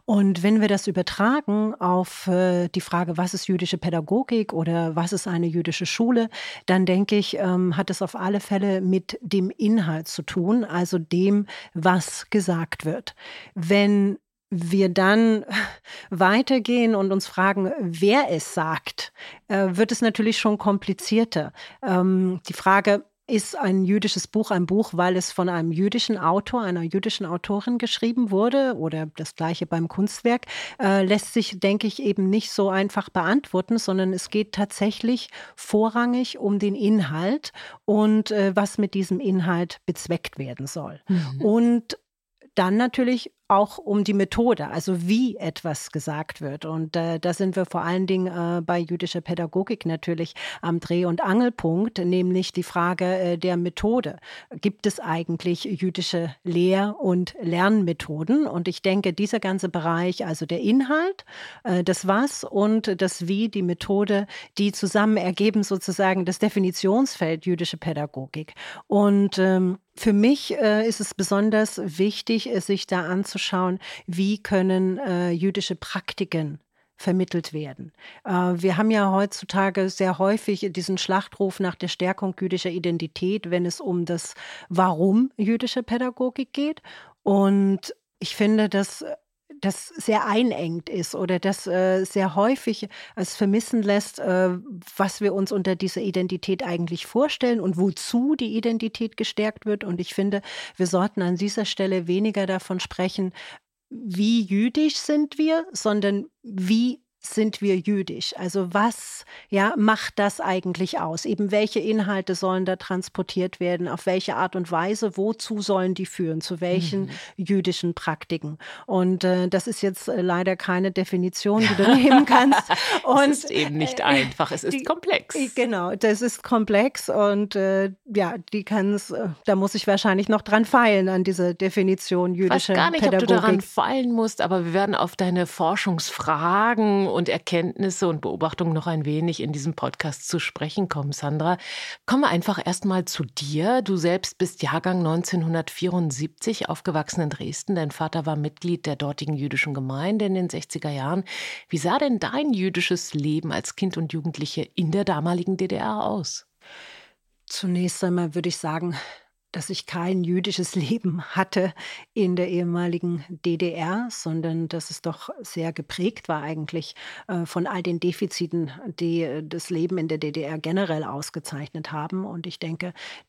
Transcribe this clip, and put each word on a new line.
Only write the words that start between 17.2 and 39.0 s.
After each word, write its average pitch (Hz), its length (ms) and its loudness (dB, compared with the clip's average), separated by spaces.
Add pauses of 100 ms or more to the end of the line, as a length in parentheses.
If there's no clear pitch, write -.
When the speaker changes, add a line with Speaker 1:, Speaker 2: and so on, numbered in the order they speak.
Speaker 1:
fragen, 190 540 2
wer 196 500 2
es 160 240 -4
sagt, - 580 -4 (360)
äh, 196 220 2
wird 202 200 2
es 226 120 0
natürlich 220 360 2
schon 208 200 2
komplizierter. 202 960 0 (300)
Ähm, 185 680 2
die - 40 -8
Frage, 202 520 4 (240)
ist 240 300 -2
ein 190 260 2
jüdisches 196 440 0
Buch 220 240 0
ein 180 140 2
Buch, 208 280 2
weil 180 220 2
es 180 160 -2
von 180 160 0
einem 170 240 -2
jüdischen 202 440 0
Autor, 196 460 0
einer 180 200 -2
jüdischen 190 440 -2
Autorin 202 500 -4
geschrieben 233 540 -2
wurde 254 460 2
oder 160 300 -4 (100)
das - 180 -10
Gleiche 165 320 -4
beim 165 220 -2
Kunstwerk, 233 580 -2 (340)
äh, 196 240 4
lässt 208 300 0
sich, 208 240 0
denke 202 300 0
ich, - 120 -8
eben 196 300 2
nicht 214 220 0
so 196 160 2
einfach 196 420 0
beantworten, 185 680 0
sondern 190 340 0
es - 180 -6
geht 214 220 -2
tatsächlich 208 760 -2 (280)
vorrangig 233 840 0
um 202 220 0
den 202 160 0
Inhalt 202 760 0 (320)
und, 214 460 4
äh, 196 240 2
was 202 240 0
mit 208 160 0
diesem 185 240 0